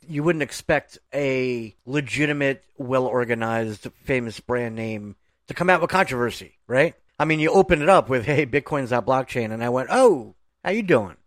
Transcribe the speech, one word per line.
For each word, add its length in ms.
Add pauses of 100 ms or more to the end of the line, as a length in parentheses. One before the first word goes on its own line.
you 160
wouldn't 200
expect 540 (160)
a 600 (100)
legitimate, 760 (140)
well-organized, 1080 (160)
famous 360
brand 360
name 400 (320)
to 60
come 160
out 120
with 80
controversy, 680 (100)
right? 280 (240)
I 60
mean, 140
you 120
open 300
it 80
up 200
with, 160
Hey, 200
Bitcoin's 460
not 140
blockchain, 460
and 120
I 60
went, 220
Oh, 440 (280)
how 80
you 120
doing? 420